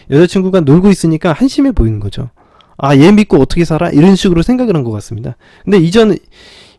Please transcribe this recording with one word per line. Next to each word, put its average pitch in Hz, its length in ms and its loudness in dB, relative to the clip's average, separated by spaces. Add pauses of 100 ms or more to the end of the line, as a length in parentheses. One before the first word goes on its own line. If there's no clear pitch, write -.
(100)
여자친구가 180 520 0
놀고 175 280 2
있으니까 165 420 -2
한심해 269 380 -2
보이는 110 300 -2
거죠. 117 300 -10 (460)
"아, 139 200 0
얘 156 160 6
믿고 208 280 2
어떻게 165 240 0
살아?" 165 260 -4
이런 180 260 4
식으로 180 260 0
생각을 247 320 -2
한 151 80 -2
것 117 80 -6
같습니다. 110 460 -12 (280)
근데 196 140 0
이전, 185 380 2 (640)